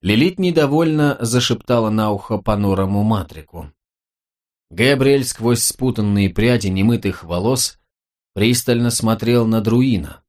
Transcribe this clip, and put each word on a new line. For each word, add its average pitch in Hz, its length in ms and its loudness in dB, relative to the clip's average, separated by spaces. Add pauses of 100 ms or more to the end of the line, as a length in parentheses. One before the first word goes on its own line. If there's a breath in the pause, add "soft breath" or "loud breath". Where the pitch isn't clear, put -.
Лилит 123 360 0
недовольно 156 800 0
зашептала 120 680 0
на 107 220 0
ухо 104 260 -6
понурому 101 680 0
Матрику. 80 680 -6 (960)
Габриэль 135 540 2
сквозь 120 400 -2
спутанные 104 640 0
пряди 110 380 0
немытых 98 580 0
волос 95 540 -4 (560)
пристально 120 560 2
смотрел 117 560 0
на 113 160 0
Друина 110 680 0